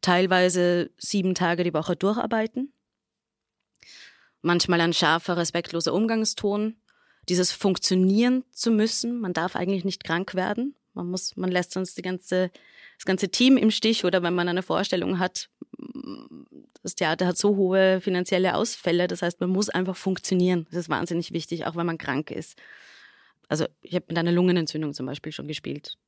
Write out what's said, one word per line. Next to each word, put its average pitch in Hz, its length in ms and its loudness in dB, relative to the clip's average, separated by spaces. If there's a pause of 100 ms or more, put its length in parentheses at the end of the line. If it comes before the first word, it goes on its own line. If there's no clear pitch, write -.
teilweise 180 960 4
sieben 190 360 0
Tage 175 300 0
die 170 100 -2
Woche 160 220 -2
durcharbeiten, 226 760 -2 (1700)
manchmal 175 400 2
ein 170 120 2
scharfer, 170 440 2
respektloser 170 560 -2
Umgangston, 214 840 0 (540)
dieses 180 240 2
Funktionieren 202 1000 2
zu - 180 -2
müssen, 226 520 0
man 185 120 -2
darf 170 220 -2
eigentlich 180 300 -2
nicht 190 180 -4
krank 175 320 -4
werden, 208 400 -2 (180)
man 175 160 -6
muss, - 280 -6
man 185 140 -2
lässt 180 200 0
sonst 185 260 -2
die - 40 -12
ganze, 185 500 -2 (460)
das - 80 -12
ganze 190 240 0
Team 262 260 6
im 220 160 4
Stich 220 320 0
oder 180 200 2
wenn 175 120 0
man 175 140 0
eine 175 120 -2
Vorstellung 180 580 0
hat, - 300 -4 (1300)
das 185 140 -8
Theater 165 320 0
hat 175 100 0
so 202 180 4
hohe 190 460 4
finanzielle 185 540 0
Ausfälle, 175 520 0
das 180 140 -4
heißt, 175 180 -4
man 180 120 0
muss 196 180 0
einfach 180 260 -2
funktionieren. 180 760 0
Das 175 120 -6
ist 165 80 -10
wahnsinnig 165 420 -2
wichtig, 165 340 -6
auch 165 120 -6
wenn 170 80 -2
man 165 120 -2
krank 147 320 -4
ist. - 320 -12 (840)
Also 156 200 -2 (140)
ich - 140 -10
hab - 140 -4
mit 170 80 -2
einer 170 160 2
Lungenentzündung 170 600 0
zum 131 120 -8
Beispiel 143 260 -10
schon 143 160 -10
gespielt 147 500 -10 (100)